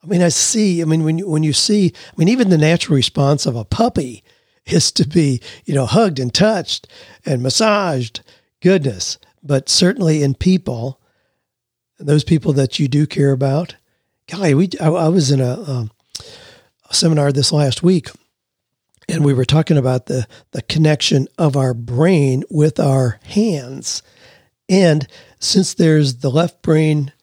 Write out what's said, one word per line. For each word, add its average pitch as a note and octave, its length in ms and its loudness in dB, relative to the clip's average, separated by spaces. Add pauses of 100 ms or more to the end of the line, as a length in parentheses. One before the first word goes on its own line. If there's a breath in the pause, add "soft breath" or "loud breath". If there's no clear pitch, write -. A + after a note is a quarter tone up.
I - 40 -20
mean, F#3 160 0
I F3 60 4
see, F#3+ 520 0
I E3 40 -2
mean, D#3+ 180 0
when D#3+ 160 0
you, G3 100 -6
when D#3 140 0
you D#3 100 0
see, G3+ 420 0
I - 220 -20
mean, E3 120 2
even A#3 220 2
the E3 80 4
natural D#3 380 2
response C#3 500 0
of B2 100 -4
a A2+ 80 -8
puppy D3 580 -4 (440)
is - 260 0
to - 160 0
be, D3 320 0 (240 loud breath)
you G3 100 -6
know, C3+ 120 0
hugged F3 320 2
and B2 140 -4
touched G#3 540 -2 (380 loud breath)
and B2+ 180 -2
massaged. E3+ 800 -2 (380 soft breath)
Goodness. C#3+ 580 0 (240 soft breath)
But C#3 260 -2
certainly D#3+ 540 2
in C#3 120 0
people, C3+ 680 -2 (1000)
those D3 260 0
people D#3 300 0
that C3+ 240 -2
you D3+ 80 0
do D3 200 0
care C#3 260 0
about, C#3 440 -2 (520)
golly, F3 260 0
we, F3 140 2 (120)
I, D#3 80 2
I E3 200 0
was E3 220 2
in C#3 100 2
a, C3 220 -4
um, B2 280 -8 (1000 loud breath)
a - 40 -10
seminar D3 380 2
this C3+ 200 0
last D3 300 0
week, F3 260 2 (1000)
and D#3+ 160 -2
we C#3+ 80 4
were B2+ 120 0
talking D#3 320 2
about B2+ 300 -2
the, C3 200 -4 (260 loud breath)
the - 100 -10
connection D3+ 680 0 (100)
of D3 180 0
our C3 180 0
brain C3 760 0
with D3+ 280 0
our C3+ 460 0
hands. D3 800 -4 (680 soft breath)
And E3 380 4 (340 loud breath)
since - 340 0
there's D3+ 420 2
the C3 140 -4
left E3 320 -2
brain D3+ 500 0 (100)